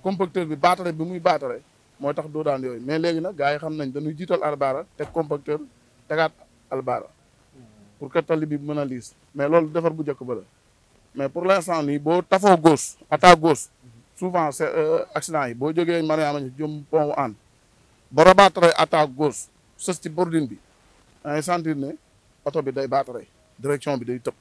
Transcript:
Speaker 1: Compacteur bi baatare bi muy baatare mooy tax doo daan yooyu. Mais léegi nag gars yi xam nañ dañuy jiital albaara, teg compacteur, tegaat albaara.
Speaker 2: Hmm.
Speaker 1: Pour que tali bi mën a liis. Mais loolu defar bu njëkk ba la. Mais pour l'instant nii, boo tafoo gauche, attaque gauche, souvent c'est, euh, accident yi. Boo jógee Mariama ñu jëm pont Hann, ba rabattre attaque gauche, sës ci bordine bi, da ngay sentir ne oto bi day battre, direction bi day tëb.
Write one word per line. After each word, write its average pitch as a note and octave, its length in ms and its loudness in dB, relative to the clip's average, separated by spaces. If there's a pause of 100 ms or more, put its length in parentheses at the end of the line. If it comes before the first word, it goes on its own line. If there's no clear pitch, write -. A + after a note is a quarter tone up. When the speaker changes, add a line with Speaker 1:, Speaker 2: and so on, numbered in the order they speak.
Speaker 1:
Compacteur F#3 440 -4
bi D3+ 100 -6
baatare F3 360 2
bi D#3 120 -6
muy F3+ 160 -8
baatare C#3 420 0 (360)
mooy - 160 -4
tax D#3 140 -8
doo D3+ 140 -8
daan C#3 200 -2
yooyu. B2 220 -8
Mais D3+ 140 -2
léegi E3 220 0
nag F#3 160 -6
gars C#3+ 180 0
yi D3 40 -6
xam D#3 160 -8
nañ C#3+ 160 -6
dañuy D3+ 240 -6
jiital F3 280 -4
albaara, C#3+ 420 -2 (120)
teg D3 160 -8
compacteur, D3+ 480 -4 (460)
tegaat D#3 260 -2 (380)
albaara. B2+ 360 -6
Speaker 2:
Hmm. - 560 -20 (360)
Speaker 1:
Pour C#3 120 -14
que E3+ 100 0
tali D#3 240 -2
bi D3+ 140 -6
mën D3 200 -6
a C#3+ 60 -4
liis. B2+ 300 -10 (200)
Mais C#3+ 140 -2
loolu D#3+ 220 4
defar E3 220 0
bu D#3+ 100 -8
njëkk C#3 220 -8
ba B2 100 -6
la. G2+ 60 -8 (760)
Mais C#3 140 -4
pour E3+ 160 -6
l'instant F3+ 380 0
nii, C#3+ 160 -2
boo E3 240 0
tafoo F#3+ 340 4
gauche, D#3 400 2 (140)
attaque E3+ 300 8
gauche, D#3 260 2 (500)
souvent F3+ 360 -2
c'est, D#3 160 -4
euh, D#3+ 360 0 (100)
accident D3+ 320 -4
yi. A#2 80 -8
Boo C#3 200 -4
jógee E3+ 280 0
Mariama D#3 380 0
ñu C3 160 -10
jëm D3+ 340 -8
pont D3 260 0
Hann, B2 180 -4 (760)
ba D3+ 140 6
rabattre F#3 520 8
attaque D#3 400 2
gauche, C#3+ 320 -2 (280)
sës F3+ 240 -6
ci - 80 -12
bordine D#3+ 380 0
bi, G#2 120 -12 (680)
da D3 80 -6
ngay D3+ 100 -2
sentir D#3+ 340 -2
ne C#3 200 -6 (480)
oto D3 180 -2
bi C3+ 100 -4
day C#3 140 -4
battre, B2+ 400 -4 (320)
direction C#3 400 -4
bi A#2 60 -8
day B2 160 -6
tëb. - 200 -6